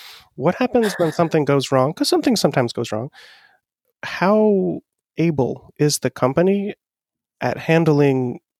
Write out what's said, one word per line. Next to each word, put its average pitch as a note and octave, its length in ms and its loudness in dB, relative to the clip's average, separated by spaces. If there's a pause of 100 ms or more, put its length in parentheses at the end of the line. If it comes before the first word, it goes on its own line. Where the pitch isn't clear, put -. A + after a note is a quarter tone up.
(360)
What D#3 200 -2
happens A3 420 0
when E3 140 0
something D#3+ 340 0
goes C#3 260 0
wrong? C3+ 220 2
'Cause - 160 -4
something D4 260 2
sometimes C3+ 380 0
goes A#2+ 180 -6
wrong. A2+ 180 -6 (920)
How G3 800 0 (360)
able C#3 600 -2
is D3 220 0
the B2+ 100 -2
company F#3+ 680 0 (640)
at - 180 -4
handling C#3+ 840 2 (200)